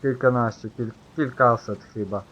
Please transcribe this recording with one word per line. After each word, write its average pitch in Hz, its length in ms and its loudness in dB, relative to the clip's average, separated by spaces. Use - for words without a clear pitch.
Kilkanaście, 127 640 0
kil-, 110 240 -8
kilkaset 123 680 2
chyba. 101 460 -6